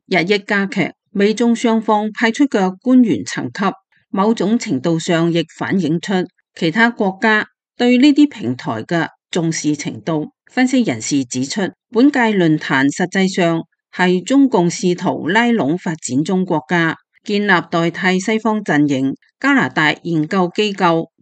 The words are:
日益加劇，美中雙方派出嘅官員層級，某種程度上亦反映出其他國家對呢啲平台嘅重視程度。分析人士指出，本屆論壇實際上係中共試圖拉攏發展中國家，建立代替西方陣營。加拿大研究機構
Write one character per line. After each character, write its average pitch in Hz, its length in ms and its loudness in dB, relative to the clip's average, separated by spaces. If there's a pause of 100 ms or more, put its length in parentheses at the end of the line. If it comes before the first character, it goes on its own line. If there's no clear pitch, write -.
日 180 260 0
益 208 60 2
加 202 260 -2
劇， 190 260 -2 (200)
美 208 240 0
中 233 200 2
雙 226 280 0
方 214 260 0 (100)
派 226 140 2
出 285 140 2
嘅 190 340 0
官 254 240 4
員 185 220 0
層 - 240 -8
級， 196 160 -4 (420)
某 208 240 0
種 220 260 0
程 151 220 -4
度 165 180 0
上 170 320 0
亦 165 140 0 (140)
反 135 200 -2
映 165 220 -2
出 202 140 -4 (400)
其 165 160 -2
他 233 200 2
國 196 300 -4
家 214 260 0 (320)
對 247 200 4
呢 294 140 6
啲 294 160 4
平 127 280 -6
台 117 260 -6
嘅 165 260 -2 (220)
重 165 200 -2
視 151 240 -2
程 - 280 -10
度。 156 260 -4 (220)
分 254 160 0
析 254 160 2
人 131 180 -4
士 135 240 -2
指 127 220 -6
出， 202 160 -6 (280)
本 262 220 4
屆 285 60 -2 (180)
論 160 220 4
壇 139 280 0
實 170 240 -2
際 190 220 0
上 165 300 0 (320)
係 180 280 2
中 269 260 4
共 180 200 2
試 180 260 0
圖 160 340 -4
拉 220 180 2
攏 180 320 0
發 170 160 -6
展 139 280 -2
中 185 220 -2
國 202 240 -2
家， 165 280 0 (280)
建 208 180 -2
立 208 80 0 (200)
代 170 200 0
替 185 300 -2
西 220 180 -2
方 214 240 -2
陣 151 200 2
營。 135 320 0 (260)
加 277 140 0
拿 190 140 2
大 151 240 0 (100)
研 160 260 -2
究 180 260 0
機 214 200 -2
構 165 320 0 (140)